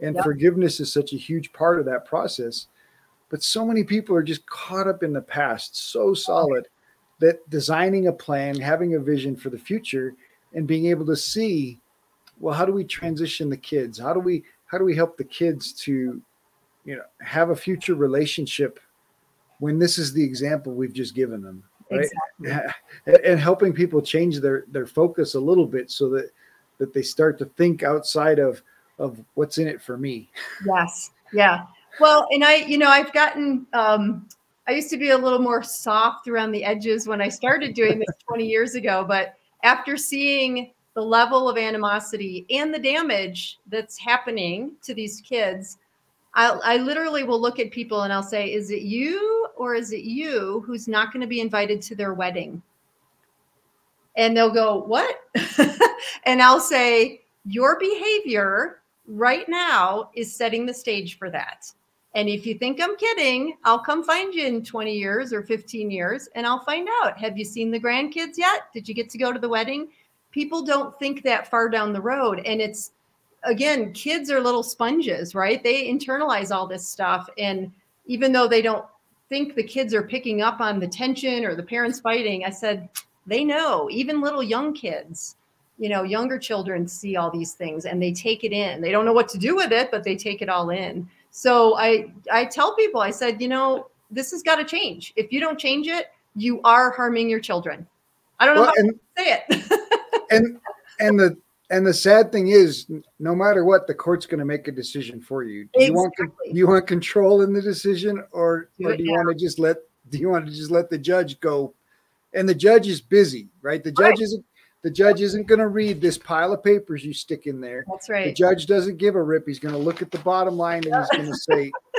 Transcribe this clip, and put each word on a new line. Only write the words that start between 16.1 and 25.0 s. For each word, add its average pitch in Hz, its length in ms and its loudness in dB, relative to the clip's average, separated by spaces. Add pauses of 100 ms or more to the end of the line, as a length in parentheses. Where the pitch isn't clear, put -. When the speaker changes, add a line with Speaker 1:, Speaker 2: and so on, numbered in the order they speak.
Speaker 1:
you 139 120 -14
know, 113 60 -14 (200)
have 165 280 2
a 160 60 0
future 185 380 -4
relationship 143 840 -2 (800)
when 151 200 -2
this 170 200 2
is 147 140 -4
the 151 100 0
example 139 520 -4
we've 123 180 -4
just 113 220 -8
given 117 280 -4
them, 95 220 -18 (260)
right? 147 160 0 (340)
Speaker 2:
Exactly. 139 320 -6 (340)
Speaker 1:
<laughs> - 180 8
And 170 160 4
helping 180 320 2
people 156 300 0
change 160 380 0
their, 135 280 -2
their 135 180 -6
focus 170 480 0